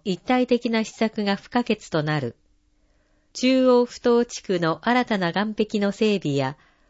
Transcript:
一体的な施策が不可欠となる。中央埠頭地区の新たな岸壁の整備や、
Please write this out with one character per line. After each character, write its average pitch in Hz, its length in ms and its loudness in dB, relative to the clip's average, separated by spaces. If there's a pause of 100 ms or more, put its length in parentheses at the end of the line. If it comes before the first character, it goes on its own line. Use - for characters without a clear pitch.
一 180 140 -2
体 254 280 0
的 240 240 0
な 220 140 0
施 - 80 -10
策 220 320 -4
が 196 120 0
不 - 120 -16
可 240 160 0
欠 - 240 -4
と 160 140 0
な 151 180 -2
る。 156 160 -6 (960)
中 254 340 2
央 247 180 6
埠 - 160 -8
頭 240 240 2
地 - 180 -10
区 180 180 -2
の 160 220 0
新 247 220 0
た 220 140 -2
な 175 140 -2
岸 214 340 -2
壁 214 140 -4
の 202 120 0
整 208 280 0
備 143 160 -2
や、 135 200 -2 (340)